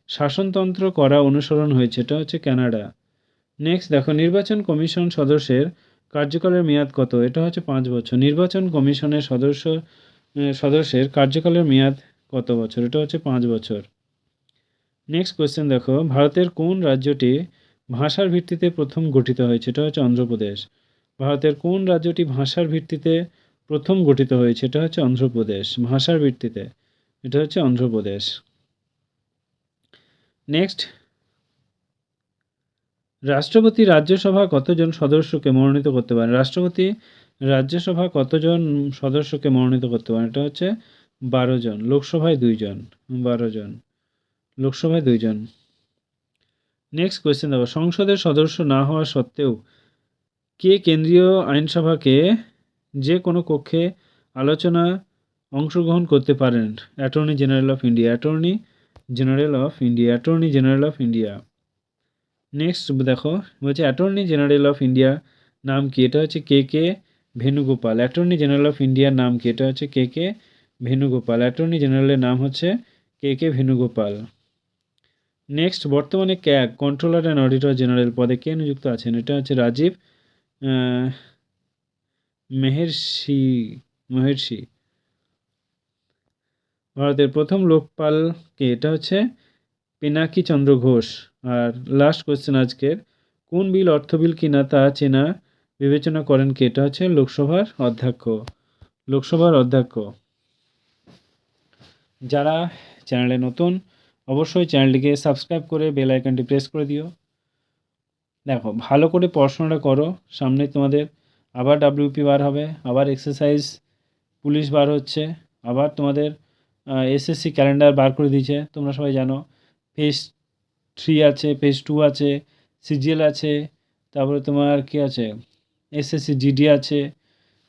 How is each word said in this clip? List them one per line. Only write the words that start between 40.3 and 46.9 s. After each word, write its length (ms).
এটা 120
হচ্ছে 240
বারো 360
জন, 240
লোকসভায় 540
দুইজন, 400
বারো 240
জন, 200
লোকসভায় 500
দুইজন। 280